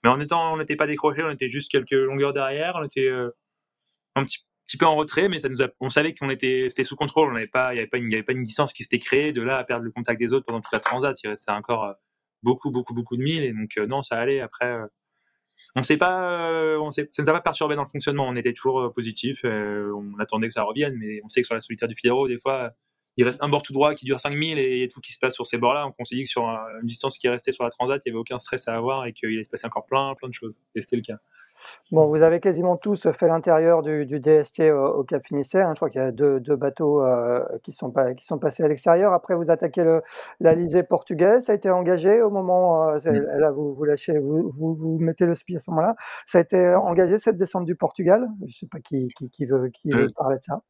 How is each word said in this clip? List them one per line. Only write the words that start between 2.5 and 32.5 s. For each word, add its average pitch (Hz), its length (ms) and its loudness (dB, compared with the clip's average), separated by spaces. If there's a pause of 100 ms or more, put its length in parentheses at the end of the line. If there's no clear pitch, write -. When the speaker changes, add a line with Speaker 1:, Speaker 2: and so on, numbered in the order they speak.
Speaker 1:
On 151 40 -6
était, 135 240 -2
euh, 127 200 -4 (880)
un 139 80 0
petit, - 140 -10 (280)
petit - 120 -4
peu 170 80 4
en 160 100 4
retrait, 156 320 0
mais 170 100 -2
ça 143 120 -4
nous 131 100 -4
a, 127 80 2 (120)
on 131 100 -4
savait 156 240 0
qu'on 139 160 -6
était, 131 400 -2
c'était 131 140 -4
sous 131 120 -10
contrôle. 151 320 0
On 127 60 -4
n'avait 113 120 -6
pas, 127 280 -2
il - 20 -4
y 117 40 -4
avait 110 80 -6
pas 127 100 -4
une, 120 80 -6
il 110 60 -2
y - 20 0
avait 110 80 -2
pas 131 100 -4
une 127 100 -4
distance 123 300 -2
qui - 100 -12
s'était - 160 -4
créée. 147 340 0
De 123 100 -4
là 131 160 -2
à 123 60 -6
perdre 120 200 -6
le 113 60 -10
contact 117 280 -4
des 120 140 -2
autres 135 140 0
pendant 117 160 -6
toute - 100 -10
la 113 80 -2
transat, 127 420 -2
il 107 60 -8
restait 104 240 -6
encore, 107 320 -4
euh, 101 80 -8 (500)
beaucoup, 127 280 -2
beaucoup, 123 240 -6
beaucoup 120 240 -6
de 127 40 -2
milles. 156 220 -2
Et 117 80 -2
donc, 107 240 -8
euh, 107 100 -2
non, 135 140 -4
ça 127 160 -6
allait. 135 240 0
Après, 120 320 -6
euh, 113 140 -8 (880)
on 131 80 0
s'est 151 140 2
pas, 180 520 0
euh, 160 300 0
on 151 140 -6
s'est, 151 180 -6
ça - 100 -8
nous 151 100 0
a - 20 -2
pas 175 80 -2
perturbé 160 340 -2
dans 147 80 -4
le 135 60 -8
fonctionnement. 139 400 -4
On 123 80 -6
était 120 160 -2
toujours, 131 280 -2
euh, 123 120 -4
positif. 113 520 -6
Euh, 104 520 -4
on 101 240 -14
attendait 110 260 -4
que 113 80 -10
ça 113 80 -2
revienne, 131 340 -4
mais 107 280 -10
on 110 40 -20
sait 127 120 0
que 123 60 -2
sur 117 80 -4
la 113 60 -4
solitaire 113 280 -8
du 113 80 -10
Figaro, 127 320 2
des 120 100 -4
fois, 131 320 -4 (460)
il 123 80 4
reste 123 180 -2
un 147 60 -2
bord 147 160 0
tout - 80 -12
droit 147 240 2
qui - 80 -18
dure 127 160 -2
cinq 143 160 -4
milles 156 240 -2
et 131 160 0
il - 20 0
y 127 60 0
a 123 40 -4
tout 123 120 -14
qui - 120 -10
se - 60 -8
passe 131 160 0
sur 120 100 -8
ces 117 140 -4
bords-là. 127 240 2
Donc, 139 160 -10
on 123 60 -10
s'est 120 100 -12
dit 127 80 -4
que 131 60 -8
sur 117 200 -2
un, 113 120 -6 (200)
une 117 60 -6
distance 127 320 -4
qui 127 100 0
restait 123 220 -2
sur 127 140 -4
la 120 60 -2
transat, 135 360 -4
il 123 40 -4
y - 20 -10
avait 113 80 -4
aucun 123 180 -10
stress - 300 -8
à 117 80 -4
avoir 127 300 -4
et 117 60 -10
qu'il 110 180 -6
allait 110 120 -4
se - 80 -14
passer - 160 -10
encore - 200 -8
plein, 135 280 -2
plein 135 140 -14
de 123 60 -12
choses. - 280 -14 (140)
Et 110 60 -6
c'était - 120 -10
le 117 80 -6
cas. 110 140 -12 (720)
Speaker 2:
Bon, 160 160 6
vous 151 160 4
avez 165 160 6
quasiment 175 380 2